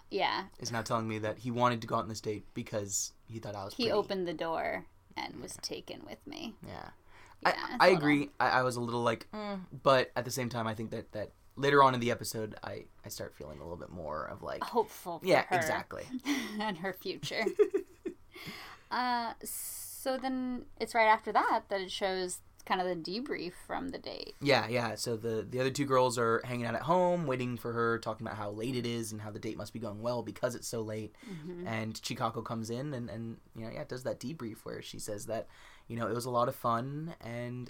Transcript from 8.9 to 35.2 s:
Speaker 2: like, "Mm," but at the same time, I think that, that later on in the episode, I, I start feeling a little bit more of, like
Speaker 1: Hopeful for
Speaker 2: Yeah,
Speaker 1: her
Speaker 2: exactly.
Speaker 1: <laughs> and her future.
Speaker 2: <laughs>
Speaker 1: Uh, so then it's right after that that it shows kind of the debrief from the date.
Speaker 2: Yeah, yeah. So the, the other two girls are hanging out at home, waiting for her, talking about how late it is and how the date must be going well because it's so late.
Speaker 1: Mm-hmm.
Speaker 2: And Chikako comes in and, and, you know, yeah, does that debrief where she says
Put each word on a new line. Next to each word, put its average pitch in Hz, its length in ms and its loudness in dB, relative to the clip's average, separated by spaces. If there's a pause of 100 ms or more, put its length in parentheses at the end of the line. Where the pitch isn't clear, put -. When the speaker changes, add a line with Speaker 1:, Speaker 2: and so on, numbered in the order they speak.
Speaker 2:
like, 117 280 2
"Mm," 208 300 -6 (220)
but 131 320 8
at 117 100 -2
the 123 60 -6
same 123 180 -2
time, 117 180 -2
I 113 60 -2
think 110 160 -6
that, 113 220 -8
that 104 220 -6 (220)
later 139 280 8
on 131 100 10
in 127 60 0
the 117 100 2
episode, 113 540 -2
I, 104 220 -8 (200)
I 110 40 -12
start - 260 -10
feeling 73 240 -12
a - 20 -12
little 85 160 -8
bit 69 140 -12
more 78 340 -4
of, - 160 -8
like - 220 -4
Speaker 1:
Hopeful 196 560 -2
for 151 60 -8
Speaker 2:
Yeah, 156 180 8
Speaker 1:
her - 120 0
Speaker 2:
exactly. - 520 -2 (260)
Speaker 1:
<laughs> 214 260 -4
and 214 200 -2
her 185 140 -2
future. - 560 -4
Speaker 2:
<laughs> 359 60 -6 (1300)
Speaker 1:
Uh, 240 440 0 (100)
so - 720 -4
then 254 460 -2 (160)
it's 220 160 -2
right 226 120 8
after 220 260 6
that 277 340 6
that 196 140 0
it 185 100 -6
shows 185 480 0 (260)
kind 190 140 2
of 180 80 2
the 180 80 0
debrief 175 560 -4 (140)
from 175 240 -4
the 175 80 -6
date. - 420 -10
Speaker 2:
Yeah, 127 300 6
yeah. 117 260 0
So 117 220 -2
the, 110 320 -2
the 123 100 -4
other 131 120 2
two 139 120 0
girls 127 340 6
are 113 280 4
hanging 120 200 -4
out 117 80 -2
at 113 100 -2
home, 175 440 4
waiting 127 300 0
for 117 160 -6
her, 117 260 2
talking 110 260 -6
about 107 120 -6
how 104 140 -4
late 117 260 -2
it 117 80 -2
is 117 260 -2
and 107 80 -6
how 107 100 -8
the 104 100 -8
date 107 180 -6
must - 160 -8
be 117 60 -8
going 107 220 -8
well 120 220 -2
because 117 320 -2
it's - 140 -8
so 113 140 -2
late. 107 300 -6 (160)
Speaker 1:
Mm-hmm. 175 380 -8
Speaker 2:
And 113 280 -2
Chikako 120 500 -4
comes 113 240 -4
in 135 240 -4
and, 120 160 -6
and, 113 280 -8 (200)
you 113 80 -8
know, 113 80 -10
yeah, 151 100 -8
does 127 200 -10
that 113 180 -4
debrief 120 420 -8
where - 180 -10
she - 180 -12
says 104 260 -6